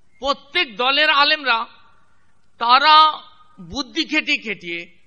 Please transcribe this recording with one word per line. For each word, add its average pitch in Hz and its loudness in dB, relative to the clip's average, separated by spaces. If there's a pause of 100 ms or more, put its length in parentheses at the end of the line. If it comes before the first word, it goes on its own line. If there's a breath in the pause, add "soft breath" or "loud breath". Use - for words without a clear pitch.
(220)
প্রত্যেক 277 -4
দলের 277 2
আলেমরা, 285 0 (920)
তারা 302 4 (360)
বুদ্ধি 226 -10
খেটিয়ে 277 -4
খেটিয়ে 175 -12 (200)